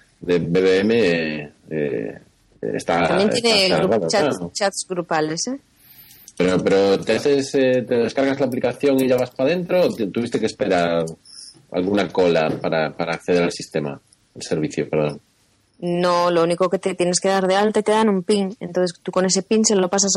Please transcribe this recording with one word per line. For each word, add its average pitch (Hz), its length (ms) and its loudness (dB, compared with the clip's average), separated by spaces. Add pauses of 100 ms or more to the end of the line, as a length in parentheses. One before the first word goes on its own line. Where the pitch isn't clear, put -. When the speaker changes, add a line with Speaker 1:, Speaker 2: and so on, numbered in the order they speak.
(200)
Speaker 1:
de 87 200 0
B 85 200 0
B 95 200 4
M, 107 180 2
eh, 80 540 0 (180)
eh, 65 500 -4 (540)
está, 170 320 0
Speaker 2:
También 202 240 2
tiene 226 360 2
Speaker 1:
está 180 100 2
Speaker 2:
el 156 60 2
grupo 202 180 0
Speaker 1:
cargada, 202 300 0
Speaker 2:
chats, 92 100 -6
Speaker 1:
¿no? 85 120 -8
Speaker 2:
chats - 360 -4
grupales, 165 580 -4
¿eh? 269 140 -8 (760)
Speaker 1:
Pero, 90 280 0
pero 98 340 4
¿te 85 180 -2
haces, 139 380 0
eh, 127 320 2
te 123 80 -2
descargas 135 460 0
la 135 60 2
aplicación 123 540 0
y 131 80 2
ya 127 80 4
vas 123 140 0
pa' - 140 -4
dentro 175 420 0
o 113 80 -2
te-, 107 140 -4
tuviste 117 320 -4
que 110 60 -2
esperar 87 580 0 (680)
alguna 92 380 0
cola 80 420 2 (100)
para, 80 320 -2
para 82 220 -4
acceder 87 300 0
al 85 80 -2
sistema, 71 480 -8 (340)
al - 80 -14
servicio, - 480 -4
perdón? 76 300 -2 (580)
Speaker 2:
No, 175 520 0
lo 170 120 2
único 175 280 0
que 190 80 -2
te 185 160 -4
tienes 180 260 0
que 190 80 0
dar 190 180 2
de 185 80 2
alta 214 260 2
y - 20 -6
te 214 100 0
dan 220 160 4
un 190 140 0
pin. 202 380 -2
Entonces 180 420 -2
tú 185 100 -8
con 185 140 2
ese 185 160 0
pin 220 200 2
se 214 140 2
lo 185 140 2
pasas 196 260 0